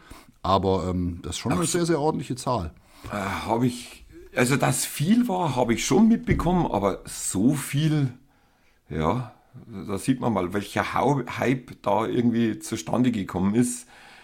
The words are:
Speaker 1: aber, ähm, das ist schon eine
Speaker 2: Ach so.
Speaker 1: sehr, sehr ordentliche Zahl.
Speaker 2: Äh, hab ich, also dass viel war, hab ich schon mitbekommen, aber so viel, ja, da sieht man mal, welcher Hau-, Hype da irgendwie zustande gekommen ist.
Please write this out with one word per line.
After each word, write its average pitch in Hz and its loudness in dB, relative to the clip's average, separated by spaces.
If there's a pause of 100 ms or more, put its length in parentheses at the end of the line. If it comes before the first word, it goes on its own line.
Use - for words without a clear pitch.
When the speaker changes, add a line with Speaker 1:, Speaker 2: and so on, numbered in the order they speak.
(400)
Speaker 1:
aber, 92 2
ähm, 90 -2
das - -10
ist - -8
schon 117 -2
eine 180 0
Speaker 2:
Ach 170 0
so. 170 -2
Speaker 1:
sehr, 175 0
sehr 160 2
ordentliche 151 -2
Zahl. 110 -4 (400)
Speaker 2:
Äh, 104 -6
hab 98 -2
ich, - -4 (280)
also 123 4
dass 135 0
viel 233 2
war, 180 0
hab 120 2
ich 113 0
schon 214 6
mitbekommen, 180 2
aber - 0
so - 0
viel, 147 0 (720)
ja, 90 -2 (320)
da 101 -8
sieht 131 -2
man 123 0
mal, 92 -2
welcher 101 -2
Hau-, 131 2 (120)
Hype 135 -2
da 104 0
irgendwie 113 0
zustande 113 -2
gekommen 95 -2
ist. 123 0 (360)